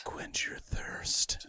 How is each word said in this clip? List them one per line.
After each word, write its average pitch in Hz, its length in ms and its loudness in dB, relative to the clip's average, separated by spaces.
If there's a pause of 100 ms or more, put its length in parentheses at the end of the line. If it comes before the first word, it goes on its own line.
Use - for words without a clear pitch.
Quench - 440 -2
your - 100 -4
thirst. - 920 0